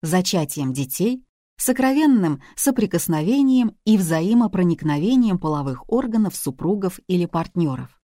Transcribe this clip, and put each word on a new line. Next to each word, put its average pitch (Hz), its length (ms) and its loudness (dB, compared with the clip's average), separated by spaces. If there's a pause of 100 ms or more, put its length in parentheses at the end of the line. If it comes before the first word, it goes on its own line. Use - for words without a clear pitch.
зачатием 160 680 -2
детей, 175 540 -4 (320)
сокровенным 262 840 2 (140)
соприкосновением 233 1300 0
и 220 140 4
взаимопроникновением 180 1400 2
половых 147 540 -4
органов 226 460 0
супругов 185 720 -4
или 180 180 0
партнёров. 160 720 -4 (120)